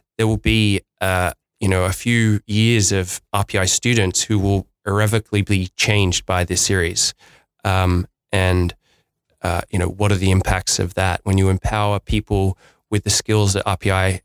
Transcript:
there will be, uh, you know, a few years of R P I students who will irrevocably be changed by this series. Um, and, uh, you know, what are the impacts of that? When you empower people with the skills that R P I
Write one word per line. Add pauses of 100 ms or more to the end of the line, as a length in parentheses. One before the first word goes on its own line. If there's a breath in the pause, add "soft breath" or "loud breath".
(180)
there
will
be, (220)
uh, (280)
you
know,
a
few
years
of (120)
R
P
I
students
who
will (180)
irrevocably
be
changed
by
this
series. (520 soft breath)
Um, (240)
and, (680)
uh,
you
know,
what
are
the
impacts
of
that?
When
you
empower
people (320 soft breath)
with
the
skills
that
R
P
I